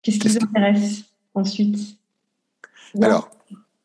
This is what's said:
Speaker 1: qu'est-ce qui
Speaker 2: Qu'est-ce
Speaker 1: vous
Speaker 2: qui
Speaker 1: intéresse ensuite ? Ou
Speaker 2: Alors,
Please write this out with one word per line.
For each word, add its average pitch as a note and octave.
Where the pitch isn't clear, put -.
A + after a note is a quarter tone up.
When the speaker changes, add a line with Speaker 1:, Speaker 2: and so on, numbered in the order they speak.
Speaker 1:
qu'est-ce G#3
qui A3
Speaker 2:
Qu'est-ce G#3+
Speaker 1:
vous A3+
Speaker 2:
qui G#3
Speaker 1:
intéresse G#3
ensuite ? G#3
Ou G3+
Speaker 2:
Alors, -